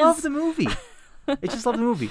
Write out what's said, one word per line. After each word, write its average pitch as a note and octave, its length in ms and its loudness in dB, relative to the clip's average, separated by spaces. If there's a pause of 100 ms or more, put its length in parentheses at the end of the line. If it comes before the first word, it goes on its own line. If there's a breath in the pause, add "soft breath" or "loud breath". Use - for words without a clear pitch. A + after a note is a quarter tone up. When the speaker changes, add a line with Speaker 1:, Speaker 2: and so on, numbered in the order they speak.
Speaker 1:
love E4 160 6
Speaker 2:
does. - 60 -10
Speaker 1:
the D#4 80 -2
movie. D#4+ 360 -2 (320)
Speaker 2:
<laughs> - 280 -18
Speaker 1:
I C#4 160 0
just A3+ 240 -4
love A#3 100 0
the A3+ 60 0
movie. E3 280 0